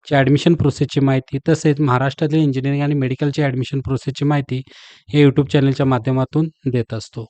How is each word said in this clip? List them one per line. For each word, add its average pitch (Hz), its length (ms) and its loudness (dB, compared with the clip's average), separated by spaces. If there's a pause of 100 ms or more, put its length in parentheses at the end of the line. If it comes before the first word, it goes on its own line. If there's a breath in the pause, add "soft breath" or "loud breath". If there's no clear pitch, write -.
ची 147 80 -2
ॲडमिशन 139 400 4
प्रोसेसची 143 440 -2
माहिती, 135 400 -2 (100)
तसेच 151 300 2
महाराष्ट्रातील 139 600 0
इंजिनिअरिंग 139 440 0
आणि 147 120 0
मेडिकलची 139 460 -2
ॲडमिशन 135 440 -2
प्रोसेसची 135 400 -4
माहिती 143 360 -2 (480 loud breath)
हे 147 140 4
YouTube 139 280 4
चॅनलच्या 139 340 2
माध्यमातून 131 640 -2 (220)
देत 120 220 -4
असतो. 113 360 -12